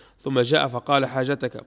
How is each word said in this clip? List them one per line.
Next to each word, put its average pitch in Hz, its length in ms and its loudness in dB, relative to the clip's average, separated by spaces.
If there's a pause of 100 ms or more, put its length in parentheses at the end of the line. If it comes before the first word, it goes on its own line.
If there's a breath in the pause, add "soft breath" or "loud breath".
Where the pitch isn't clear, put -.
(200 soft breath)
ثم 135 200 -2
جاء 139 280 2
فقال: 131 380 0
"حاجتك؟" 131 600 -4